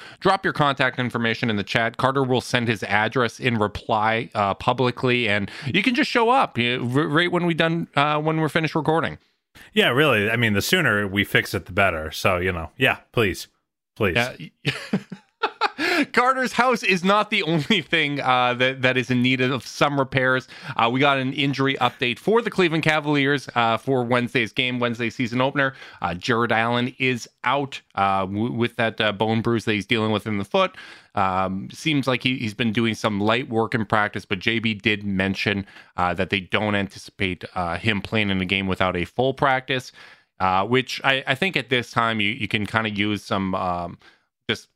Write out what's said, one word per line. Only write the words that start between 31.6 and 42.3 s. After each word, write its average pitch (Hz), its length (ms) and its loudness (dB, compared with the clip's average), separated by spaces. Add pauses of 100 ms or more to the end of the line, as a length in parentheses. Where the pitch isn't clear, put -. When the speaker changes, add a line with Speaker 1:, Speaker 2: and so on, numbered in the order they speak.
Speaker 1:
seems 147 360 0
like 123 160 -2
he, 127 140 0
he's 110 160 -6
been 113 180 -2
doing 113 220 0
some 104 260 -2
light 117 300 0
work 110 240 -2
in 110 120 -2
practice, 104 400 -2
but 98 140 -4
J 113 200 0
B 110 140 -2
did 104 300 -2
mention, 98 600 0 (320)
uh, 90 160 0
that - 160 -2
they 98 120 0
don't 104 340 0
anticipate, 95 680 -4 (120)
uh, 85 220 -4
him 101 240 0
playing 107 280 -2
in 95 120 0
a 92 40 0
game 95 220 0
without 92 280 0
a 87 100 -2
full 131 280 -2
practice, 131 580 0 (480)
uh, 92 260 2
which 127 380 0
I, 135 240 0
I 135 80 0
think 127 220 -2
at 107 120 -6
this 123 220 -2
time 113 280 0
you, 101 120 0